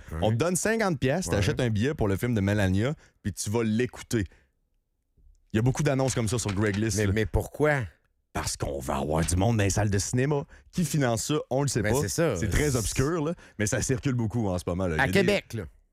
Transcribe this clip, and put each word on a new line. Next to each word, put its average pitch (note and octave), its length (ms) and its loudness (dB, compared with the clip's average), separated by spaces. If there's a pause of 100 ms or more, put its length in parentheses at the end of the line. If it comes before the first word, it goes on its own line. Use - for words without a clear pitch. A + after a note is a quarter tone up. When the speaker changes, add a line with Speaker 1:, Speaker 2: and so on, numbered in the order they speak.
(120)
Speaker 1:
Ouais. D#2 100 -8
Speaker 2:
On G#2 100 2
te A#2 40 0
donne F3 200 0
cinquante G#3 440 0
piastres, E3 320 0
Speaker 1:
Ouais. G#2 60 2
Speaker 2:
t'achètes B2 240 0
un A#2+ 80 2
billet A2 240 0
pour A2 140 0
le G2 100 2
film A#2+ 180 -2
de G#2 60 2
Melania, G2+ 520 2 (280)
puis G2+ 120 -4
tu - 160 -6
vas A#2 140 2
l'écouter. A2+ 600 0 (1300)
Il G#2 40 4
y - 20 2
a - 20 2
beaucoup B2+ 220 2
d'annonces C3+ 320 2
comme A#2 120 0
ça A#2+ 100 0
sur G#2 180 -2
Craigslist, G#2 420 0
Speaker 1:
Mais, G#2+ 80 2
Speaker 2:
là. F#2+ 80 2
Speaker 1:
mais G#2+ 120 2
pourquoi ? C#3 560 0 (520)
Speaker 2:
Parce - 240 -6
qu'on C#2 220 -4
va C#2 180 -4
avoir D#2 280 0
du F2 120 0
monde A#2 200 4
dans G2+ 60 2
les G2 60 2
salles G#2 200 0
de G2 80 2
cinéma. C3+ 460 0 (300)
Qui F3+ 120 0
finance B2+ 420 0
ça ? D3 80 0 (140)
On C3 140 0
le C#3 60 0
sait A#2 120 0
Speaker 1:
Ben, G#2+ 120 2
Speaker 2:
pas. C#3 80 2
Speaker 1:
c'est G2+ 80 -2
ça. D3+ 260 0
Speaker 2:
C'est F#2 140 -2
très C#3+ 220 2
Speaker 1:
C'est B2+ 60 2
Speaker 2:
obscur, C#3+ 460 -2
là, E3 100 -2 (240)
mais G#2+ 100 -2
ça A2+ 140 -2
circule C3+ 320 0
beaucoup A2+ 360 0
en F2+ 100 0
ce - 80 -10
moment, F#2 180 0
là. E2 100 0
Il - 20 -2
y - 20 2
Speaker 1:
À C3+ 40 2
Speaker 2:
a C3+ 40 2
des F#3 60 0
Speaker 1:
Québec, G3 400 0
là. A2 100 -6 (300)